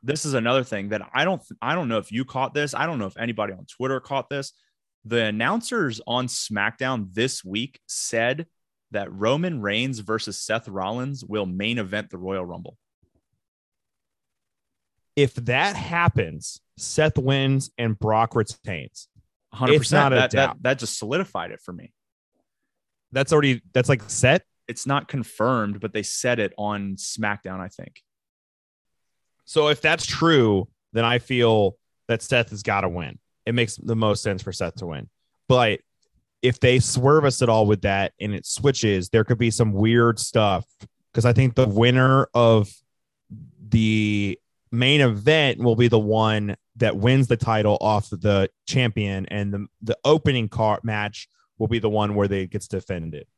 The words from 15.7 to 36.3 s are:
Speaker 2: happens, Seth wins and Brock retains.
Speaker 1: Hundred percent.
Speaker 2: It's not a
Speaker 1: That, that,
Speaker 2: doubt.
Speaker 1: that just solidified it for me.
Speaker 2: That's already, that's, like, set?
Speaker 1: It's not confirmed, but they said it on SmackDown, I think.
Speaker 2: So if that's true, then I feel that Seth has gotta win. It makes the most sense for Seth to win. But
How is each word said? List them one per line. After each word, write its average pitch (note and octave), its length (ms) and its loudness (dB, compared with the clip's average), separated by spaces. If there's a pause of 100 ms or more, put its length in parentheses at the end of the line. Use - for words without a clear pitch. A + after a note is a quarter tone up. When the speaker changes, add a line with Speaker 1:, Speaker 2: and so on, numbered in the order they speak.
Speaker 2:
happens, A#2+ 840 -2 (160)
Seth - 400 0
wins C3+ 640 0
and A2+ 200 -2
Brock A2 360 2
retains. F#2+ 720 -6 (440)
Speaker 1:
Hundred B2+ 260 2
percent. C#3 40 2
Speaker 2:
It's A#2+ 100 -2
not C#3+ 200 4
a B2+ 40 2
Speaker 1:
That, B2+ 160 2
that, C3+ 140 4
Speaker 2:
doubt. - 160 -8
Speaker 1:
that C3 160 0
just A#2 200 -8
solidified A2 540 -6
it - 80 -18
for F#2 120 -18
me. - 200 -18 (1200)
Speaker 2:
That's C3+ 220 0
already, C#3 300 4 (100)
that's, B2 160 2
like, C3 200 2
set? D3 360 2 (240)
Speaker 1:
It's - 180 -10
not C#3 220 -2
confirmed, A2 720 -2
but G2+ 140 -8
they G#2+ 80 -4
said B2 360 -4
it G2+ 200 -2
on G2+ 380 -6
SmackDown, G2+ 600 -8
I F#2 100 -10
think. - 340 -20 (1400)
Speaker 2:
So D3+ 220 2
if D3 120 2
that's D#3+ 240 0
true, A#2+ 640 4 (240)
then A#2 140 0
I A#2+ 140 2
feel A2+ 580 2 (280)
that A2+ 140 -2
Seth A#2+ 300 0
has G#2 120 -12
gotta G2 260 0
win. E2+ 300 -8 (280)
It A#2 80 -2
makes A#2+ 220 0
the A2+ 200 -4
most G#2+ 260 2
sense G2 200 -4
for F#2+ 100 -10
Seth F2 220 -6
to F#2 120 -12
win. D2+ 220 -12 (400)
But A#2+ 320 4 (640)